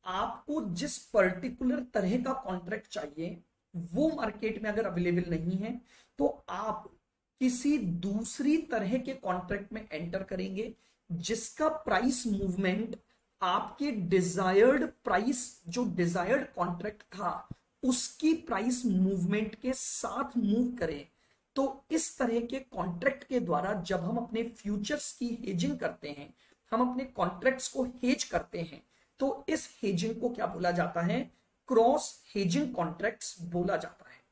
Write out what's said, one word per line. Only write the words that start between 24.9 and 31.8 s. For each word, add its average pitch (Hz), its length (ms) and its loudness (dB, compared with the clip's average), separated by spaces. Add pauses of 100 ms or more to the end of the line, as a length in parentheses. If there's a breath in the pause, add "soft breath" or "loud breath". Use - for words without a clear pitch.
की 240 100 -4 (100)
hedging 175 420 -2
करते - 300 -6
हैं, 143 240 -14 (380 soft breath)
हम 247 180 2
अपने 254 220 -4
contracts 247 640 0
को 262 100 0
hedge 247 420 0
करते 175 360 -4
हैं, 160 200 -10 (380 soft breath)
तो - 300 0
इस - 200 -2 (140)
hedging 202 380 0
को 247 80 0
क्या 220 180 -2
बोला 175 260 0
जाता 170 300 0
है? 220 180 2 (480 soft breath)
Cross 254 420 6 (160)